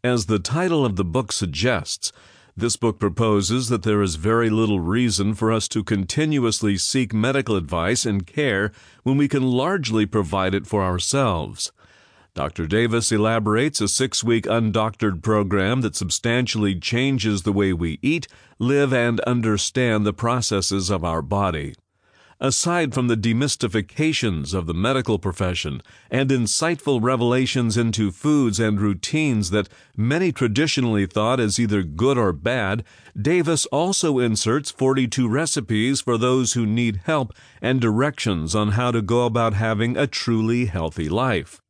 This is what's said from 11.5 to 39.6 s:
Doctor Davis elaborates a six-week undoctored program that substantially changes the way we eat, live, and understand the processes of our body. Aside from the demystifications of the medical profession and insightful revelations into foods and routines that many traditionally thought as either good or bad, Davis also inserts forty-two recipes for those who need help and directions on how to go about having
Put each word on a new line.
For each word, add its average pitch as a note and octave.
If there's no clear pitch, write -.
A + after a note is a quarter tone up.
Doctor D2+
Davis A2+
elaborates A2
a -
six-week A#2
undoctored G#2+
program G#2
that A2+
substantially G#2+
changes A2
the G#2+
way G2
we E2
eat, D3+
live, C3+
and A#2+
understand A2+
the G#2
processes G2+
of F2
our E2
body. D#2+
Aside D#3+
from B2+
the A#2
demystifications A2
of F2+
the E2
medical A#2
profession F2
and C3
insightful C3+
revelations A#2+
into A2
foods C3+
and G#2
routines G#2+
that G2+
many D3
traditionally A#2
thought A2
as G#2
either G#2
good G2
or G2+
bad, G#2+
Davis D#3+
also D#3
inserts A#2
forty-two C3
recipes B2+
for A#2+
those B2+
who A#2
need A2
help C#3+
and C3
directions A2
on G#2+
how B2
to A#2
go A#2+
about A2+
having A2+